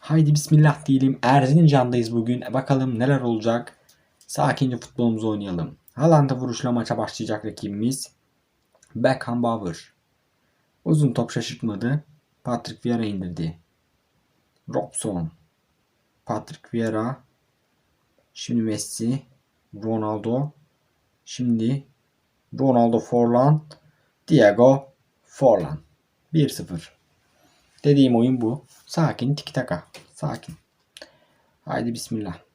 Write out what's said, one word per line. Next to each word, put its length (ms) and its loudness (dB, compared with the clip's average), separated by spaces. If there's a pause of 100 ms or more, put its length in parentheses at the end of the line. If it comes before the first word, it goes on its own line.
(100)
Haydi 240 4
bismillah 520 4
diyelim. 360 2
Erzincan'dayız 920 4
bugün. 260 -2
E, 120 -12
bakalım 460 -2
neler 220 0
olacak. 560 -2 (500)
Sakince 500 -2
futbolumuzu 520 -2
oynayalım. 480 -6 (160)
Haaland'a 420 4
vuruşla 360 -4
maça 260 -2
başlayacak 480 -6
rakibimiz. 640 -6 (840)
Beckenbauer. 960 -8 (920)
Uzun 280 0
top 180 -4
şaşırtmadı. 720 -6 (400)
Patrick 460 -8
Vieira 160 -2
indirdi. 540 -8 (1080)
Robson. 640 -6 (960)
Patrick 480 -10
Vieira. 500 -4 (1120)
Şimdi 280 -4
Messi. 600 -4 (640)
Ronaldo. 680 -4 (760)
Şimdi 600 -2 (720)
Ronaldo 400 4
Forlan. 640 2 (640)
Diego 680 6 (300)
Forlan. 560 0 (540)
Bir 160 2
sıfır. 500 -12 (840)
Dediğim 320 6
oyun 260 2
bu. 240 -2 (200)
Sakin, 500 -2
tiki 180 -14
taka. 300 -6 (300)
Sakin. 420 -10 (1120)
Haydi 280 -4
bismillah. 460 -8 (160)